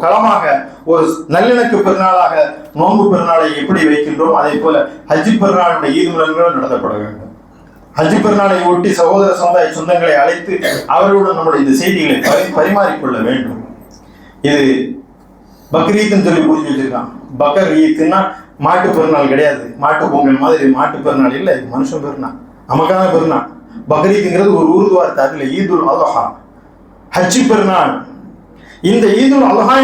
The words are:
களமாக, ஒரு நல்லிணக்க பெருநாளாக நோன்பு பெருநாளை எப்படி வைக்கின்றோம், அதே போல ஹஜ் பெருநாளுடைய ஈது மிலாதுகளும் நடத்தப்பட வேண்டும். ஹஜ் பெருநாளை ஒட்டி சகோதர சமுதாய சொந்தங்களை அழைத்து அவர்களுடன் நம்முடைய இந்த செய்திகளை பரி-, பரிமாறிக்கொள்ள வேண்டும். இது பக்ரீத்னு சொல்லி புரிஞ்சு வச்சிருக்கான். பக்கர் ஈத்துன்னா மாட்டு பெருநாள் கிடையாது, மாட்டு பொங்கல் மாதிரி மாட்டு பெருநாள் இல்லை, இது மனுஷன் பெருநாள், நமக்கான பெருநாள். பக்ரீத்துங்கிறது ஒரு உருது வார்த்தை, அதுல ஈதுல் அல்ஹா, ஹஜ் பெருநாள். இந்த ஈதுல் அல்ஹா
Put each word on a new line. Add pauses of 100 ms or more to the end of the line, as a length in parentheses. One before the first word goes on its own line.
களமாக, (380)
ஒரு (300)
நல்லிணக்க
பெருநாளாக (460)
நோன்பு
பெருநாளை (140)
எப்படி
வைக்கின்றோம்,
அதே (100)
போல (320)
ஹஜ் (120)
பெருநாளுடைய
ஈது
மிலாதுகளும்
நடத்தப்பட
வேண்டும். (760)
ஹஜ்
பெருநாளை (140)
ஒட்டி
சகோதர (140)
சமுதாய
சொந்தங்களை
அழைத்து (400)
அவர்களுடன்
நம்முடைய
இந்த
செய்திகளை
பரி-,
பரிமாறிக்கொள்ள (100)
வேண்டும். (840)
இது (1120)
பக்ரீத்னு
சொல்லி
புரிஞ்சு
வச்சிருக்கான். (340)
பக்கர் (120)
ஈத்துன்னா (460)
மாட்டு
பெருநாள்
கிடையாது, (200)
மாட்டு
பொங்கல்
மாதிரி
மாட்டு
பெருநாள்
இல்லை,
இது
மனுஷன்
பெருநாள், (360)
நமக்கான
பெருநாள். (460)
பக்ரீத்துங்கிறது
ஒரு
உருது
வார்த்தை,
அதுல (120)
ஈதுல்
அல்ஹா, (920)
ஹஜ் (140)
பெருநாள். (960)
இந்த (160)
ஈதுல்
அல்ஹா